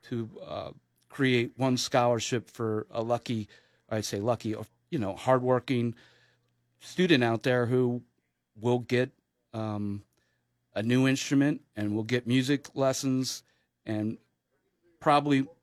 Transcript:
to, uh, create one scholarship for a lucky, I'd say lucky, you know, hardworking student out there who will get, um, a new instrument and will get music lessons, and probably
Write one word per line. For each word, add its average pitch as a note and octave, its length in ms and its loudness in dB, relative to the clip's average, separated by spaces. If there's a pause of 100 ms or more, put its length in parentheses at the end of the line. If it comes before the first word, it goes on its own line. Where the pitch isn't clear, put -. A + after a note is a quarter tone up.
to, A#2 260 -6 (160)
uh, - 240 -10 (400)
create B2+ 460 0
one B2+ 220 0
scholarship B2 720 0
for A2 420 -4
a A2+ 100 -6
lucky, A2+ 460 -4 (420)
I'd A2 160 -4
say G2+ 140 -4
lucky, A2 340 -2 (380)
you D#3+ 80 -2
know, G2+ 160 -4
hardworking B2+ 800 2 (840)
student E3+ 440 2
out A2+ 200 0
there B2 220 2
who B2 380 0 (560)
will A#2+ 200 2
get, B2 320 0 (420)
um, G#2 500 -6 (720)
a G2+ 80 -2
new B2+ 240 4
instrument C#3 540 0 (140)
and G#2 200 -4
will A2 80 -2
get A#2+ 240 -2
music C3 480 0
lessons, C3 680 -2 (440)
and G#2+ 340 -4 (800)
probably C#3+ 480 4 (160)